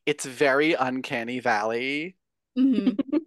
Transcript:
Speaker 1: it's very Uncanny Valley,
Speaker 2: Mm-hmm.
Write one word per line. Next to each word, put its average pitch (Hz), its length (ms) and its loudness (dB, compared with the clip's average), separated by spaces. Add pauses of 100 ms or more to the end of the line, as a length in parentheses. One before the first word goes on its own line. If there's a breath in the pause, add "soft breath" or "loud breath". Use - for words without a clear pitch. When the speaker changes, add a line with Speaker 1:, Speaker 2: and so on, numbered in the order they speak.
Speaker 1:
it's 147 180 -2
very 143 500 2
Uncanny 127 640 -4
Valley, 123 760 -2 (420)
Speaker 2:
Mm-hmm. 254 580 2 (100)